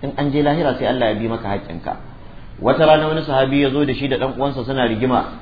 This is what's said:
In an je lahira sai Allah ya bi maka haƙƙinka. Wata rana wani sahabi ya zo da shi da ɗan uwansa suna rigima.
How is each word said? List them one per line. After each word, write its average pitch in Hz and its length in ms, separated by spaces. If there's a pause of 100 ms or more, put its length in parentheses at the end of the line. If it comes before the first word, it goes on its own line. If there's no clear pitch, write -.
In 135 140
an 143 160
je 147 100
lahira 147 360
sai 131 80
Allah 120 260
ya - 20
bi 110 140
maka 113 200
haƙƙinka. 90 480 (640)
Wata 143 260
rana 156 220
wani 156 160
sahabi 135 380
ya 139 80
zo 147 140
da 131 100
shi 139 140
da 131 80
ɗan 131 200
uwansa 131 280
suna 131 240
rigima. 113 360 (180)